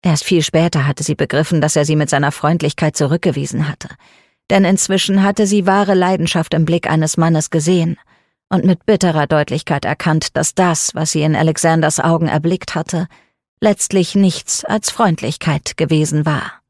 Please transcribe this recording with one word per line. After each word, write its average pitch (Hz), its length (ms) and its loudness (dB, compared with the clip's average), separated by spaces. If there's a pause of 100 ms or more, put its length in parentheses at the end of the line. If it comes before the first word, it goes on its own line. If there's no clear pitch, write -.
Erst 160 200 0
viel 165 200 2
später 160 420 0
hatte 143 180 -2
sie 151 120 -2
begriffen, 156 440 0
dass 151 160 0
er 147 100 2
sie 156 100 0
mit 151 140 0
seiner 143 220 2
Freundlichkeit 156 640 -2
zurückgewiesen 143 720 -2
hatte. - 220 -10 (600)
Denn 196 140 4
inzwischen 190 600 0
hatte 202 240 0
sie 196 180 2
wahre 196 300 2
Leidenschaft 180 580 0
im 160 120 2
Blick 165 240 0
eines 156 280 0
Mannes 165 320 2
gesehen 165 480 0 (520)
und 180 160 0
mit 180 200 2
bitterer 165 420 2
Deutlichkeit 147 580 -2
erkannt, 156 500 -2
dass 147 200 -2
das, 175 400 0
was 160 160 -2
sie 156 100 0
in 156 140 2
Alexanders 160 640 2
Augen 165 280 0
erblickt 165 480 -2
hatte, 165 320 -4 (520)
letztlich 196 560 0
nichts - 500 0
als 214 240 -4
Freundlichkeit - 880 -2
gewesen 151 480 0
war. 151 280 -4 (160)